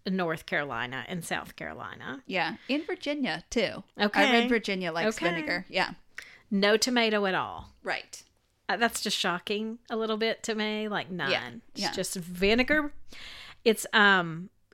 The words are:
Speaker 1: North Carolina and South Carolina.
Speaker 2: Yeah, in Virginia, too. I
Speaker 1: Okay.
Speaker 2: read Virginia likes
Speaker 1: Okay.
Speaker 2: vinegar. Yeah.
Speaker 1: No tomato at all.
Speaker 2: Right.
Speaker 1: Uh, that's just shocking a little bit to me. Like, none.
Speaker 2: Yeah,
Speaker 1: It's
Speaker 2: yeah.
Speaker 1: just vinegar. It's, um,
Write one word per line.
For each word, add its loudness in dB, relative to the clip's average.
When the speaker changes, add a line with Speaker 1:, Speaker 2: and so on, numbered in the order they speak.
Speaker 1:
North 0
Carolina -4
and -6
South -6
Carolina. -12
Speaker 2:
Yeah, -2
in -2
Virginia, -4
too. -2
I 2
Speaker 1:
Okay. 4
Speaker 2:
read 0
Virginia 0
likes 0
Speaker 1:
Okay. 0
Speaker 2:
vinegar. -2
Yeah. 0
Speaker 1:
No 6
tomato 2
at 2
all. -4
Speaker 2:
Right. -6
Speaker 1:
Uh, 0
that's 0
just -2
shocking -2
a -6
little -2
bit -2
to -4
me. -2
Like, -4
none. -2
Speaker 2:
Yeah, 0
Speaker 1:
It's -8
Speaker 2:
yeah. -2
Speaker 1:
just -4
vinegar. 2
It's, 4
um, 4